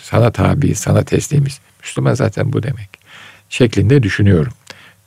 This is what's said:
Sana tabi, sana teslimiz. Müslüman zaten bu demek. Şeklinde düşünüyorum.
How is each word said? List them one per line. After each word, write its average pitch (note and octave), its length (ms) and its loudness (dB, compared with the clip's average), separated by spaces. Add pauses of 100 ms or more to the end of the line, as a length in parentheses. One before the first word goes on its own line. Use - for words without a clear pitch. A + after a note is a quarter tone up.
Sana A2 280 2
tabi, F#2+ 440 0
sana G#2 280 0
teslimiz. - 560 -2 (220)
Müslüman C3 320 -2
zaten A2 400 -2
bu A2 100 -2
demek. - 260 -8 (600)
Şeklinde A#2 540 2
düşünüyorum. G2 500 2 (540)